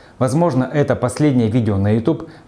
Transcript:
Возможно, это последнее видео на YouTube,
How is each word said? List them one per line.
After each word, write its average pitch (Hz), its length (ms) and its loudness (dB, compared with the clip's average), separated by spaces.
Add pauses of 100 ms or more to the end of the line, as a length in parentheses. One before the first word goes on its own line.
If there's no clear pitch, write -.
(180)
Возможно, 131 460 0
это 135 320 0
последнее 127 560 0
видео 107 260 0
на 101 140 2
YouTube, 117 360 0 (200)